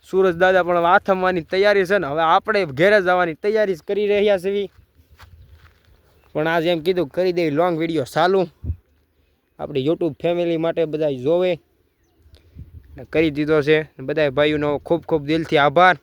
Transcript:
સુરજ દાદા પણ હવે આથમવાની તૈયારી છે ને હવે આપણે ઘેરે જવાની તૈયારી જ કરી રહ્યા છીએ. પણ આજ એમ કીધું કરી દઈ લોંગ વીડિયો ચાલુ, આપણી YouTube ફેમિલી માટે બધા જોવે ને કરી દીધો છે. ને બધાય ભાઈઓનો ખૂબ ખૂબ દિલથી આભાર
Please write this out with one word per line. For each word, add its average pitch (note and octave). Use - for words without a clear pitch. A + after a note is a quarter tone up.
સુરજ F#3
દાદા F#3
પણ F3
હવે E3+
આથમવાની F#3
તૈયારી G3
છે G3
ને D#3+
હવે D#3
આપણે F#3+
ઘેરે F3+
જવાની F3+
તૈયારી G#3
જ D3+
કરી G3+
રહ્યા G#3
છીએ. G3
પણ D#3
આજ E3
એમ F3
કીધું F3
કરી F3+
દઈ E3
લોંગ E3
વીડિયો D#3+
ચાલુ, F3
આપણી D3
YouTube E3
ફેમિલી E3+
માટે E3
બધા D3+
જોવે F3
ને B2+
કરી D#3
દીધો D3
છે. D3+
ને C3+
બધાય D3+
ભાઈઓનો D3
ખૂબ E3
ખૂબ D#3
દિલથી D#3
આભાર D3+